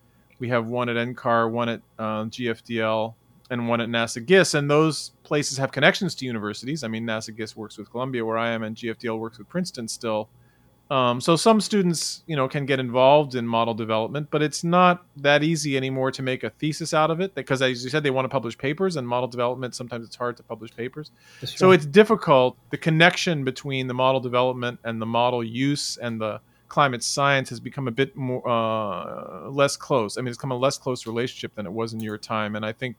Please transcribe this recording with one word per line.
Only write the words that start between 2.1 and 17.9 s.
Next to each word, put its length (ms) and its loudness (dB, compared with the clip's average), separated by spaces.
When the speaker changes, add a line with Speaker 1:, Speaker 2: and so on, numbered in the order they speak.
Speaker 1:
G 200 -4
F 140 -6
D 160 -4
L, 360 0
and 180 -4
one 140 0
at 80 -4
nasa 340 -2
gis, 300 6
and 160 0
those 420 2
places 340 -2
have 140 -2
connections 440 2
to 100 -10
universities. 580 -6
I 60 -6
mean, 160 -4
nasa 300 -6
gis 200 -10
works 240 -14
with 100 -14
Columbia, 340 -4
where 140 -2
I 120 -2
am, 120 -4
and 140 -6
G 140 -8
F 100 -8
D 80 -8
L 100 -2
works 220 -10
with 100 -20
Princeton 380 -6
still. 420 -4
Um, 300 2
so 140 4
some 260 4
students, 640 0
you 80 -4
know, 120 2
can 180 -4
get 140 2
involved 560 6
in 120 -2
model 260 2
development, 560 -2
but 140 0
it's 200 -2
not 420 4
that 260 4
easy 360 0
anymore 340 0
to 100 -8
make 220 -2
a 80 -4
thesis 420 -4
out 160 4
of 100 -2
it 140 -4
because, 280 -2
as 220 0
you 60 -8
said, 140 0